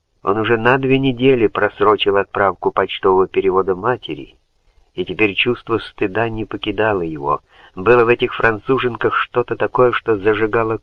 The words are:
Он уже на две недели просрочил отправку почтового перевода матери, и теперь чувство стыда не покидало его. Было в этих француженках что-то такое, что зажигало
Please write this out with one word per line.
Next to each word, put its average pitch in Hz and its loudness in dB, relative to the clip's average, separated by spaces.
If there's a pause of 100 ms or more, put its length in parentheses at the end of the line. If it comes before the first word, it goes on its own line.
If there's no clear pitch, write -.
(240)
Он 101 0
уже 110 2
на 120 2
две 135 2
недели 131 2
просрочил 101 0
отправку 95 0
почтового 95 0
перевода 95 0
матери, 90 -8 (560)
и 92 -6
теперь 95 -2
чувство 101 -2
стыда 107 -4
не 110 -6
покидало 104 -2
его. 73 -4 (340)
Было 113 4
в - 2
этих 120 0
француженках 117 -2
что-то - -4
такое, 120 2
что 113 -2
зажигало 110 0